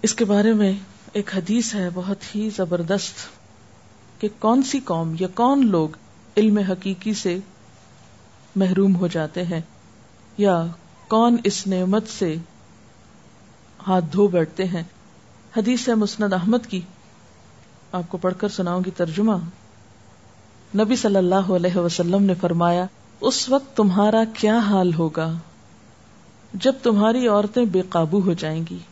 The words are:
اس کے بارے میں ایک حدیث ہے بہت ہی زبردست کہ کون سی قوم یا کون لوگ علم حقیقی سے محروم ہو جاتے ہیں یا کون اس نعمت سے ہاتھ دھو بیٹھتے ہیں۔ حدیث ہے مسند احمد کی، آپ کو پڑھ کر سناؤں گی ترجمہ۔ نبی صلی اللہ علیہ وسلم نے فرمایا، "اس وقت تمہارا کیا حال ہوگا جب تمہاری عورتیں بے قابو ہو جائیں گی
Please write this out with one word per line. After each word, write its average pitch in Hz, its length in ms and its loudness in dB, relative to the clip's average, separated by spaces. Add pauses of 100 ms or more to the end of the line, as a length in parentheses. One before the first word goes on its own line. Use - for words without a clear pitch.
اس 220 120 0
کے 233 100 0
بارے 208 280 2
میں 208 200 4 (400)
ایک 202 240 -4
حدیث 214 380 -2
ہے 185 200 -2
بہت 196 420 -8
ہی 214 200 -2
زبردست 175 580 -2 (1040)
کہ 214 80 -2 (100)
کون 240 240 2
سی 269 220 -2
قوم 165 360 -4
یا 185 140 -2
کون 262 320 4
لوگ 165 220 2 (480)
علم 208 220 4
حقیقی 190 560 -4
سے 185 240 -4 (1200)
محروم 190 400 4
ہو 180 100 0
جاتے 170 380 -4
ہیں 170 160 -4 (800)
یا 185 260 2 (440)
کون 233 360 4
اس 196 220 -2
نعمت 190 420 0
سے 165 280 -4 (1500)
ہاتھ 185 260 2
دھو 202 140 4
بیٹھتے 175 380 0
ہیں۔ 175 180 -4 (760)
حدیث 240 320 0
ہے 240 60 2
مسند 208 380 0
احمد 214 360 0
کی، 185 120 -6 (1120)
آپ 180 160 -4
کو 185 100 -10
پڑھ 185 200 -2
کر 208 100 -2
سناؤں 180 380 -4
گی 190 40 -6
ترجمہ۔ 180 460 0 (1400)
نبی 220 220 2
صلی 202 200 2
اللہ 180 180 2
علیہ 180 420 2
وسلم 175 460 0
نے 233 120 4
فرمایا، 175 520 0 (340)
"اس - 280 -2
وقت 269 280 -2
تمہارا 208 480 4 (100)
کیا 220 240 2
حال 196 360 2
ہوگا 160 380 -2 (1200)
جب 247 180 0 (100)
تمہاری 233 460 2
عورتیں 208 360 2
بے 185 240 0
قابو 170 320 0
ہو 185 120 2
جائیں 160 380 -4
گی 180 80 -12 (140)